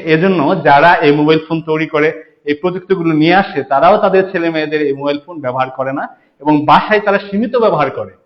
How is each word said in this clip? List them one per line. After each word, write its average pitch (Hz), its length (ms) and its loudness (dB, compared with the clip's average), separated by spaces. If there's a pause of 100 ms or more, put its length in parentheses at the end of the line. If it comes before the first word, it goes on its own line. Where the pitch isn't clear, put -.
এজন্য 165 360 0 (240)
যারা 151 300 6
এই 147 180 4
মোবাইল 151 320 2
ফোন 165 160 -4
তৈরি 156 260 -2
করে, 175 220 0 (360)
এই 147 100 -2
প্রযুক্তিগুলো 175 580 -4
নিয়ে 156 220 2
আসে, 190 280 0
তারাও 156 340 2
তাদের 190 320 2
ছেলে 170 220 -4
মেয়েদের 156 320 -2
এই 139 120 -2
মোবাইল 143 260 -4
ফোন 175 200 -18
ব্যবহার 127 300 -4
করে 135 220 -6
না 165 120 -6 (360)
এবং 151 140 0 (120)
বাসায় 196 340 2
তারা 202 180 0
সীমিত 202 380 -4
ব্যবহার 170 340 0
করে, 107 220 -10 (140)